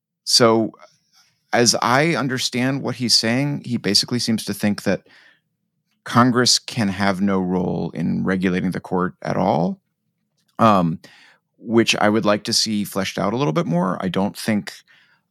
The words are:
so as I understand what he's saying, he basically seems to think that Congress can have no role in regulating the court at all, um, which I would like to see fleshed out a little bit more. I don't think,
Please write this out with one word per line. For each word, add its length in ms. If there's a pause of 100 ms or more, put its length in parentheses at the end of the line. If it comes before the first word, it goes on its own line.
(240)
so 480 (800)
as 300
I 340
understand 680
what 120
he's 200
saying, 500
he 120
basically 420
seems 260
to 80
think 300
that 240 (960)
Congress 560
can 280
have 340
no 180
role 540
in 300
regulating 480
the 80
court 420
at 140
all, 440 (800)
um, 400 (580)
which 380
I 120
would 160
like 200
to 100
see 300
fleshed 340
out 160
a 20
little 160
bit 140
more. 340
I 100
don't 280
think, 360 (580)